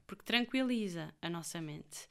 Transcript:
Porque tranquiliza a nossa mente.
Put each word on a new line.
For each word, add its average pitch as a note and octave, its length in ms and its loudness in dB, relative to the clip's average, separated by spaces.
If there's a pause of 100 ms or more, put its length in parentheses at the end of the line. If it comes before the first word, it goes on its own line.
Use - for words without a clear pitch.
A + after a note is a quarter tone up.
Porque - 160 -12
tranquiliza A#3 960 2
a E3+ 80 -2
nossa E3+ 320 -4
mente. - 500 -8